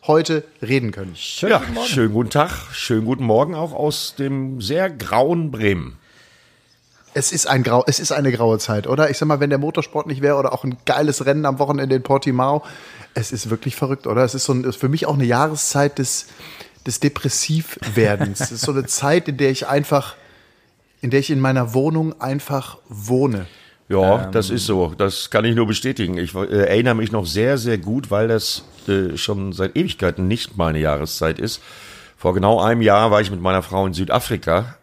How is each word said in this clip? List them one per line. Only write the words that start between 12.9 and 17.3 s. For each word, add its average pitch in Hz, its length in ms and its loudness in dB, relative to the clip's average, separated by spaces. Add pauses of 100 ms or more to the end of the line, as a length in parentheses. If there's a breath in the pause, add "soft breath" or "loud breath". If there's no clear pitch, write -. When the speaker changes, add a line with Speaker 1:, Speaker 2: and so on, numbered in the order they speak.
Speaker 1:
es 117 200 -4
ist 110 180 -6
wirklich 117 260 -4
verrückt, 135 300 -4
oder? 117 180 4
Es 120 100 -2
ist 131 120 -4
so 139 80 2
ein, 127 100 0
ist 127 120 -4
für 135 120 -2
mich 156 160 0
auch 151 80 0
eine 139 140 2
Jahreszeit 143 720 0
des, - 300 -4 (580 loud breath)
des 123 140 -6
Depressivwerdens. 117 1400 0